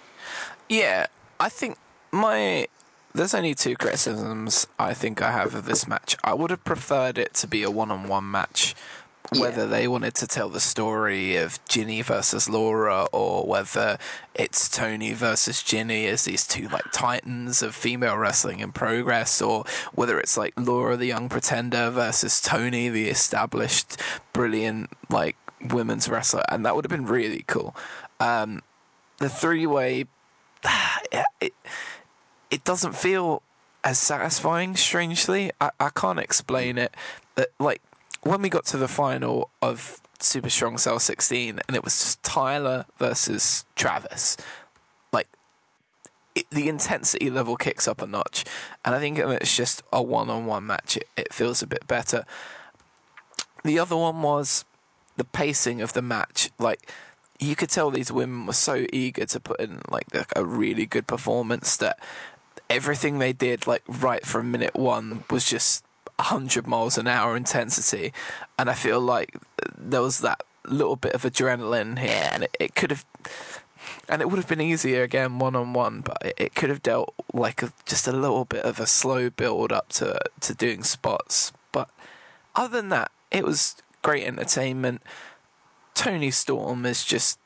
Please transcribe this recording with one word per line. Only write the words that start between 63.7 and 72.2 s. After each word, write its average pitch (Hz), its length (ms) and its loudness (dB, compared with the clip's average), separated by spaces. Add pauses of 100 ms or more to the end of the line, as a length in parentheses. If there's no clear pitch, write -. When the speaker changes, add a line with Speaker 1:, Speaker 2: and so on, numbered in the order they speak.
Speaker 1:
right 123 380 0
from 120 260 0
minute - 240 -2
one 117 540 0
was 123 160 2
just - 380 4 (340)
a - 60 -2
hundred 131 440 0
miles 117 300 2
an 113 100 0
hour 117 300 2
intensity. 117 760 0 (440)
And 123 120 2
I 123 40 0
feel 120 260 2
like 123 380 0 (400)
there 123 240 0
was 127 180 2
that - 240 0 (220)
little 131 320 0
bit - 160 -2
of 127 100 -2
adrenaline 120 760 0
here, 110 320 0